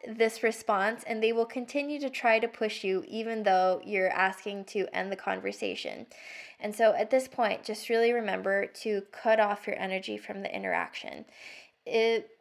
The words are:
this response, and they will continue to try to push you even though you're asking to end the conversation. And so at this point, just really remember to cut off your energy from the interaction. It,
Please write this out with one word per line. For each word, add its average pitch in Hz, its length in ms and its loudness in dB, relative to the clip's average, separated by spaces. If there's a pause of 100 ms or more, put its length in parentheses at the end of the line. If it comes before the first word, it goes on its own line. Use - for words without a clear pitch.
this 226 380 0
response, 220 640 0
and 220 160 -2
they 220 80 4
will 226 140 2
continue 285 560 -4
to 277 80 -2
try 233 300 4
to 226 100 0
push 214 340 -4
you 190 240 0
even 220 360 -4
though 185 420 4
you're 190 260 2
asking 196 540 0
to 190 320 -2
end 190 160 -2
the 190 40 -4
conversation. - 920 -6 (520)
And 214 160 -6
so 226 200 6
at 214 160 0
this 262 180 2
point, 202 360 0
just - 260 -8
really 233 220 4
remember 196 540 0
to 208 360 -4 (100)
cut 220 260 4
off 208 280 2
your - 120 -4
energy 190 380 -4
from 202 260 -10
the - 100 -6
interaction. - 760 -4 (580)
It, 226 460 2 (100)